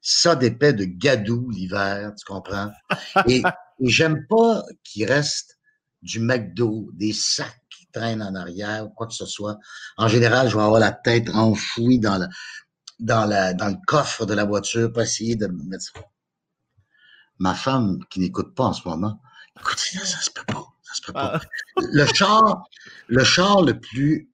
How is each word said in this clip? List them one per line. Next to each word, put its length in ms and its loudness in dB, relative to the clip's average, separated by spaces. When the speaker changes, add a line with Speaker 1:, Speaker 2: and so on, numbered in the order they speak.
Speaker 1:
ça 360 2
d'épais 360 2
de 120 -2
gadou 640 -2
l'hiver, 680 -4
tu 80 -20
comprends ? 460 -8
Speaker 2:
<laughs> 380 0
Speaker 1:
Et, 120 4
et 100 0
j'aime 400 2
pas 340 2
qu'il 200 -4
reste 540 -2
du 200 -8
McDo, 720 -2
des 180 -4
sacs 580 -4
qui 220 -20
traînent 300 -6
en 140 -8
arrière 500 -8
ou 40 -16
quoi 180 -10
que 60 -14
ce 120 -10
soit. 320 -8
En 100 2
général, 400 6
je 80 0
vais 80 4
avoir 160 6
la 140 4
tête 380 0
enfouie 680 2
dans 200 2
la, 100 -4
dans 260 2
la, 280 2
dans 140 -2
le 80 -2
coffre 400 0
de 80 -2
la 120 0
voiture 480 -2
pour 80 -2
essayer 340 -2
de 120 -2
mettre 360 -8
ça. 60 -18
Ma 160 -2
femme, 460 -2
qui 120 -6
n'écoute 340 -4
pas 100 -2
en 80 0
ce 140 -10
moment, 320 -4
écoute, 200 -6
ça, 260 -8
ça 160 -6
se 100 -6
peut 160 -16
pas, 180 -6
ça 100 -18
se 80 -8
peut 120 -16
pas. 220 -4
Speaker 2:
Ah. 460 -6
<laughs> 100 -4
Speaker 1:
Le 220 6
char, 500 4
le 180 4
char 360 4
le 160 4
plus 560 -2